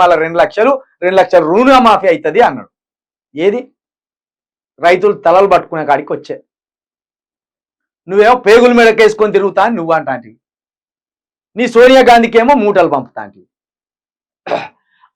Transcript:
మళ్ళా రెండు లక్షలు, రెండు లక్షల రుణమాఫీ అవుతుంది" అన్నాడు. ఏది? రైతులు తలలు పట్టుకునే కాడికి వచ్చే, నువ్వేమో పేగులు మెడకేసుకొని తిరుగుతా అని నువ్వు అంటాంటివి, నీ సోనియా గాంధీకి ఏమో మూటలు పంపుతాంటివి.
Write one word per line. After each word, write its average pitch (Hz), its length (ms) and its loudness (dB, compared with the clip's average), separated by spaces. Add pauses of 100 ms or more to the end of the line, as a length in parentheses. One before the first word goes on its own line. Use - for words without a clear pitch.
మళ్ళా 175 240 2
రెండు 165 180 -8
లక్షలు, 226 300 -2 (300)
రెండు 185 180 -2
లక్షల 175 220 2 (100)
రుణమాఫీ 233 600 2
అవుతుంది" 165 360 -2
అన్నాడు. 123 220 -12 (720)
ఏది? 208 160 -2 (1200)
రైతులు 185 300 0 (100)
తలలు 190 280 2
పట్టుకునే 165 380 -4
కాడికి 147 260 -4
వచ్చే, 151 200 -14 (1700)
నువ్వేమో 208 280 2 (100)
పేగులు 240 320 4
మెడకేసుకొని 214 580 0
తిరుగుతా 196 300 -2
అని 233 120 -6
నువ్వు 165 200 -6
అంటాంటివి, 120 380 -12 (1200)
నీ 240 80 -4 (100)
సోనియా 254 340 4
గాంధీకి 233 340 2
ఏమో 269 200 2
మూటలు 190 320 0
పంపుతాంటివి. 107 520 -12 (1700)